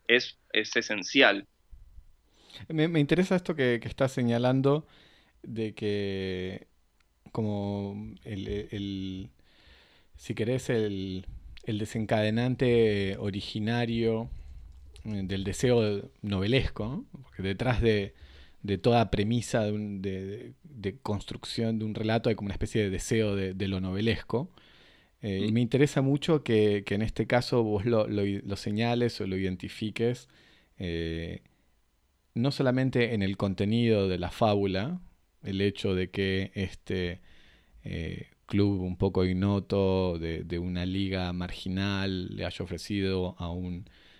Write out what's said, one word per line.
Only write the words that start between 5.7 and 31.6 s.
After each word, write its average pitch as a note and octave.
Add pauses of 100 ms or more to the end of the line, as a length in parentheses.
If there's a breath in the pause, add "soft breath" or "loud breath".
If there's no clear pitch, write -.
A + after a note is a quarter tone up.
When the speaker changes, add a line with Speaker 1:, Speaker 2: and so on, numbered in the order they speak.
Speaker 2:
que F#2+ (640)
como G2+ (100)
el, G2 (240)
el, F#2+ (880 soft breath)
si -
querés, B2+
el, G2 (380)
el A2
desencadenante A2
originario, A2+ (760 soft breath)
eh, G#2+
del F#2+
deseo G#2 (120)
novelesco, G#2 (280)
¿no? C#3
Porque -
detrás G#2
de, G#2+ (500 soft breath)
de G2+
toda A#2
premisa A2
de G#2
un, G#2
de, F#2+
de, A#2+ (100)
de G2+
construcción A2+
de A2
un G#2+
relato A2
hay A2
como G2+
una F#2+
especie G#2+
de G2+
deseo G#2
de, F#2+
de G2
lo F#2+
novelesco. G#2 (720 soft breath)
Eh, G2+
y G#2+
Speaker 1:
Mm. -
Speaker 2:
me A#2+
interesa C#3
mucho C#3+
que, G#2+
que G2
en G#2
este A2+
caso B2
vos G#2
lo, A2+
lo G2+
i-, G2+
lo G2
señales A#2
o G2
lo F#2+
identifiques, G#2+ (520 soft breath)
eh, E2 (920)